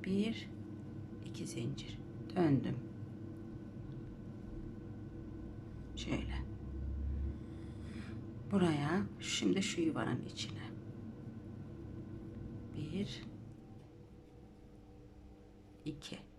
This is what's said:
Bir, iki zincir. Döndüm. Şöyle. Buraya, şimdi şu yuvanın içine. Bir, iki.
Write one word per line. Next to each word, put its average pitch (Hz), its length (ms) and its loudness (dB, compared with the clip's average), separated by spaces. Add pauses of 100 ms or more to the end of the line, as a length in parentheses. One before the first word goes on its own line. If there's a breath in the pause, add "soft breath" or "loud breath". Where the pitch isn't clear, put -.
Bir, 202 440 4 (760)
iki - 220 -4
zincir. - 520 0 (380)
Döndüm. 147 400 8 (3250)
Şöyle. - 380 2 (2250 loud breath)
Buraya, 175 560 8 (140)
şimdi 190 420 6
şu - 180 4
yuvanın 127 460 6
içine. - 440 -2 (2000)
Bir, 160 460 0 (2500)
iki. - 340 -6 (200)